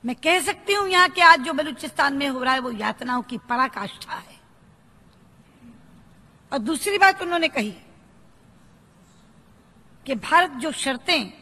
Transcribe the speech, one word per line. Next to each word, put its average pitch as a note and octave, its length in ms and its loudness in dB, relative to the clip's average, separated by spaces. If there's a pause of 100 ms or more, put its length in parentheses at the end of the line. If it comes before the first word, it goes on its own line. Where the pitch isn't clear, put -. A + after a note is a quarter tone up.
मैं A#3+ 120 -6
कह F4 240 2
सकती - 320 -4
हूं, G4+ 140 0
यहां F4+ 220 4
के F4 140 0
आज E4 180 10
जो D#4+ 120 -6
बलूचिस्तान C#4+ 640 -2
में C#4 120 -2
हो B3+ 140 -6
रहा C4 120 0
है, C4 60 -2
वो B3 100 -8
यातनाओं A#3 520 -6
की A#3+ 160 -10
पराकाष्ठा A#3+ 760 -6
है। - 220 -18 (2250)
और C#4 60 -4
दूसरी E4 400 -4
बात F#4+ 240 4
उन्होंने E4+ 260 -2
कही G#3+ 220 -4 (2250)
कि C4+ 80 -4
भारत E4 360 2
जो C#4 220 -6
शर्तें C4 680 -4